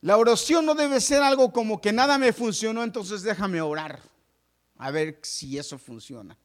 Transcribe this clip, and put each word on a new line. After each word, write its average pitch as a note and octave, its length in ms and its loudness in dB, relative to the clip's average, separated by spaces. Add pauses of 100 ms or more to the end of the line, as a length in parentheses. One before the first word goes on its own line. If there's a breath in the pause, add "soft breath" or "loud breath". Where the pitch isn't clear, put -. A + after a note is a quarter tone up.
La G3 160 4
oración A#3 500 4
no D4+ 80 2
debe C#4+ 260 0
ser C#4+ 220 2
algo C4+ 300 4
como A3 280 -4
que G#3 120 0
nada C4+ 260 2
me B3+ 140 4
funcionó, A3+ 520 -4
entonces G#3 380 -8
déjame F#3+ 380 -4
orar D#3 400 -6 (800)
a C3+ 120 -6
ver D#3 300 -4
si C3+ 360 -10
eso C#3+ 180 -12
funciona. A2+ 680 -18